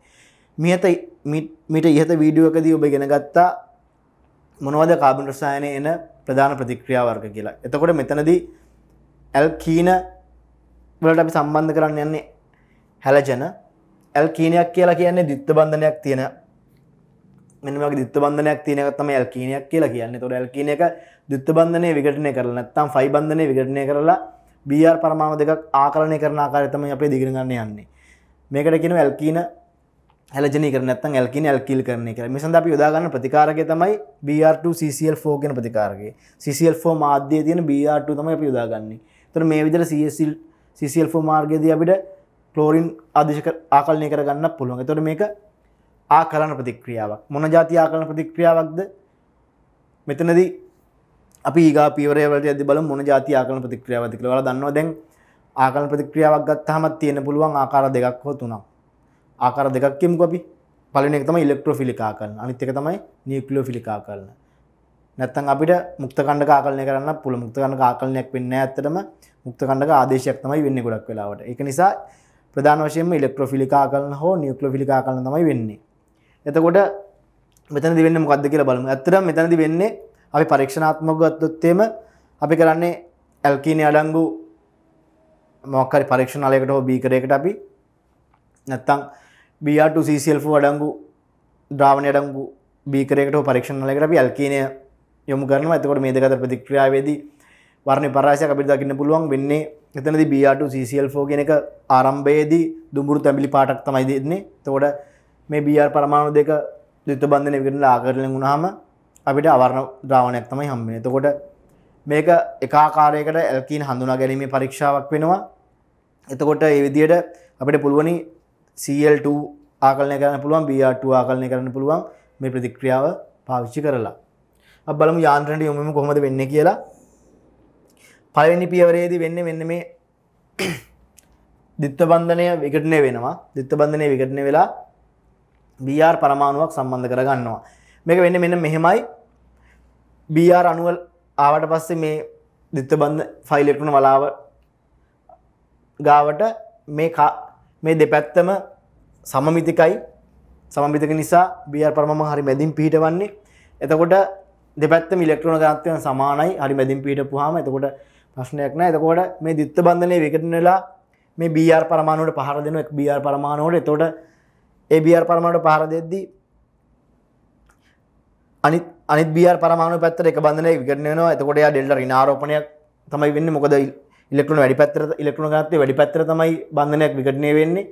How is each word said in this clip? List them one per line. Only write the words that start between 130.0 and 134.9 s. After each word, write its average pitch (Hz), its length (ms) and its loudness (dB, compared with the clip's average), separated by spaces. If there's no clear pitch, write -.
<clears throat> - 1200 -14
ද්විත්ව 143 300 -2
බන්ධනය 170 360 2
විඝටනය 151 400 0
වෙනවා. 123 340 0
ද්විත්ව 139 260 -6
බන්ධනය 151 320 0
විඝටනය 135 340 -2
වෙලා 151 240 2